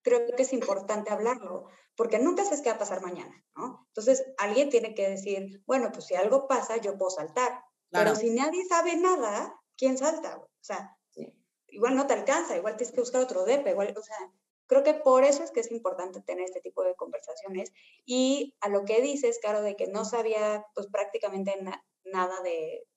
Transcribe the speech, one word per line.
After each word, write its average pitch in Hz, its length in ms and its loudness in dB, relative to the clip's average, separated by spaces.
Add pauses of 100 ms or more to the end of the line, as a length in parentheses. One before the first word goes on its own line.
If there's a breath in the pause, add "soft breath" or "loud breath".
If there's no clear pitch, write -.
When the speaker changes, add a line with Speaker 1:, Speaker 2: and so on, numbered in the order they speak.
Speaker 1:
creo 240 240 4 (100)
que 262 80 4
es - 100 2
importante 208 580 -2
hablarlo, 214 560 -2 (280 loud breath)
porque 220 240 2
nunca 359 260 4
sabes 294 160 -2
qué 240 80 2
va 214 60 2
a - 40 -12
pasar 190 220 -4
mañana, - 420 -12 (120)
¿no? - 340 -10
Entonces, 262 360 2 (120)
alguien 220 320 2
tiene 220 260 2
que 196 140 0
decir, 196 560 -6
"Bueno, 247 260 0
pues, - 140 -14
si 180 100 -4
algo 247 320 2
pasa, 226 300 0
yo 196 200 -4
puedo 185 140 0
saltar". 208 500 -4 (300)
Speaker 2:
Claro. 214 200 4
Speaker 1:
Pero 214 40 2
si 226 160 0
nadie 311 340 0
sabe 339 320 2
nada, 294 560 0 (240)
¿quién 262 200 2
salta? 311 400 -2
O - 100 -20 (140)
sea, 196 340 -10 (140)
Speaker 2:
Sí. - 240 -16 (340)
Speaker 1:
igual 240 280 0
no 277 120 2
te 254 60 2
alcanza, 302 420 0
igual 214 220 -4
tienes 240 180 -6
que 254 60 0
buscar 254 200 0
otro 202 220 0
depa, 262 280 2
igual, 202 260 0
o 214 40 -10
sea, 214 140 -14 (520)
creo 277 160 6
que 302 100 6
por 269 320 8
eso 294 180 4
es - 80 -8
que 240 80 0
es 226 120 -4
importante 190 500 -6
tener 180 240 -6
este 180 160 -8
tipo 185 220 -6
de 180 120 2
conversaciones. 185 760 -10 (340 soft breath)
Y 262 560 0
a 202 80 -2
lo 202 160 0
que 220 160 4
dices, 269 400 0
Caro, 208 200 -2
de 202 140 -4
que 185 120 -4
no 202 180 -4
sabía, 214 600 -2 (100)
pues, 202 120 -8
prácticamente 196 760 -4
na-, 190 220 -10 (220)
nada 185 360 -4
de 165 440 -6 (120)